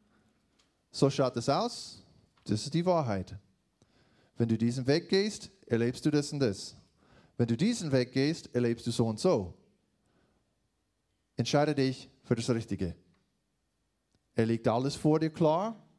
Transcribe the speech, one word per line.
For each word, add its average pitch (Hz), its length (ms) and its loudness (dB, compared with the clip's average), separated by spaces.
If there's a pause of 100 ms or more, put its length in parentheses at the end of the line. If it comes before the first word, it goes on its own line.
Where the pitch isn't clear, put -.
(920)
so 139 180 2
schaut 131 280 0
es 117 100 -4
aus, 190 560 -4 (400)
das 107 200 -2
ist 143 100 -8
die 170 120 0
Wahrheit. 131 520 0 (1000)
Wenn 117 140 -2
du 113 80 2
diesen 120 280 -2
Weg 160 220 0
gehst, 196 420 -2 (180)
erlebst 120 380 -2
du 151 60 4
das 147 220 0
und 143 60 -6
das. 110 360 -2 (600)
Wenn 120 100 2
du 117 80 2
diesen 185 360 0
Weg 123 200 2
gehst, 147 420 -2
erlebst 120 320 0
du 120 60 -2
so 117 160 2
und 110 120 -4
so. 117 340 0 (1800)
Entscheide 147 360 2
dich 131 360 -2 (140)
für 120 120 0
das 117 140 -4
Richtige.“ 98 460 -2 (1400)
Er 113 120 2
legt 113 220 0
alles 127 280 0
vor 156 240 2
dir 160 100 0
klar, 170 460 0 (240)